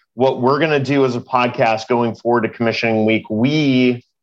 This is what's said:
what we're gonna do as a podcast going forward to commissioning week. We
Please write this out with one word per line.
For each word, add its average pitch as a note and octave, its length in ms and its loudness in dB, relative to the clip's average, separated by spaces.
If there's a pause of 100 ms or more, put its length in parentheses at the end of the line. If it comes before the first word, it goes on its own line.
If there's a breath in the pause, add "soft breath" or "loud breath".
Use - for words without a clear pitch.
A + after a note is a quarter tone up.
(140)
what C3 260 0
we're C3+ 180 2
gonna D3+ 220 0
do C3+ 240 0
as B2 120 -2
a A#2+ 40 -6
podcast B2 680 -2
going A#2+ 260 0
forward A#2 280 0
to - 60 -2
commissioning A2+ 580 -2
week. A2 220 0
We B2+ 760 0 (180)